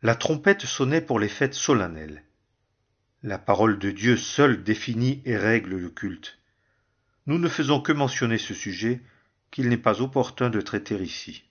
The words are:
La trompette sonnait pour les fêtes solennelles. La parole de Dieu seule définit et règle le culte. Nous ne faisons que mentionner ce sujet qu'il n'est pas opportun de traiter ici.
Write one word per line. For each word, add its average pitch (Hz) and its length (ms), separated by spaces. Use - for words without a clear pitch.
La 117 140
trompette 196 460
sonnait 143 400
pour 127 180
les 104 80
fêtes 135 280
solennelles. 80 680
La 98 160
parole 101 400
de 98 120
Dieu 107 240
seule 123 480
définit 120 640
et 123 100
règle 104 400
le 87 140
culte. - 480
Nous 147 120
ne 170 120
faisons 143 320
que - 100
mentionner 127 460
ce - 160
sujet 107 480
qu'il 127 160
n'est 120 100
pas 110 240
opportun 131 480
de 107 120
traiter 104 420
ici. - 480